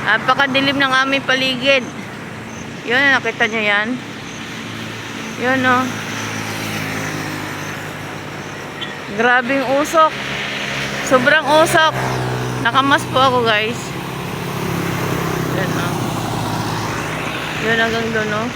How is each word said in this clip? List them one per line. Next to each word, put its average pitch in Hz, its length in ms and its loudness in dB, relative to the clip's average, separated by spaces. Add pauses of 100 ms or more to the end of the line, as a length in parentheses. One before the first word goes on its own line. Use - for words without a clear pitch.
Napakadilim 262 720 2
ng 269 240 2
aming 269 240 0
paligid. 262 560 2 (1040)
Yun, 269 320 4
nakita 226 320 0
nyo 220 160 -2
yan? 214 460 0 (1300)
Yun, 254 240 2
oh. 254 200 4 (3250)
Grabing 247 480 4 (160)
usok. 311 320 4 (960)
Sobrang 277 320 6 (240)
usok. 320 320 4 (640)
Nakamas 269 480 4
po 262 160 2
ako, 247 240 4
guys. 220 320 2 (1800)
Yan, 185 240 0
oh. 175 140 0 (1700)
Yun, 226 160 2
hanggang 226 320 0
doon, 214 240 0
oh. 226 200 -2